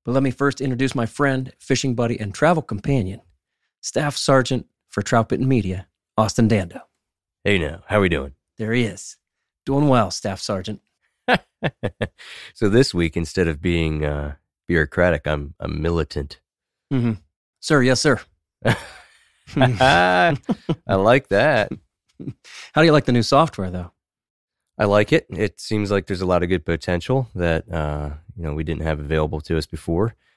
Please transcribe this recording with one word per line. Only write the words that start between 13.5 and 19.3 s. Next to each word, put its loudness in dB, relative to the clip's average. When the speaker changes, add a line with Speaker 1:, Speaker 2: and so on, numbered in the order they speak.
Speaker 2:
being, -2
uh, -4
bureaucratic, 0
I'm, -4
I'm -6
militant. -4
Speaker 1:
Mm-hmm. 0
Sir, 2
yes, 2
sir. 2
Speaker 2:
<laughs> -10